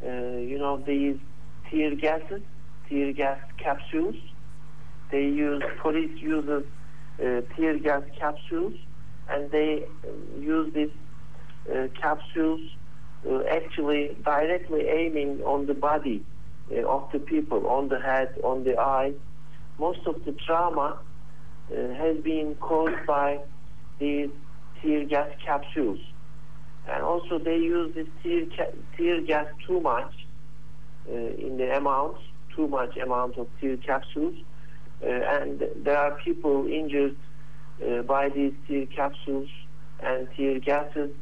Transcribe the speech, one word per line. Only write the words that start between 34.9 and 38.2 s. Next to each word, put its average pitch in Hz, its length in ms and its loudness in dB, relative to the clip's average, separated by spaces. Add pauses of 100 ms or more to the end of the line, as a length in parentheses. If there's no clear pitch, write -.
Uh, - 40 0
and 139 560 0 (120)
there 143 220 2
are 147 280 2
people 143 400 2
injured, 143 500 2 (720)
uh, 120 160 2
by 135 280 2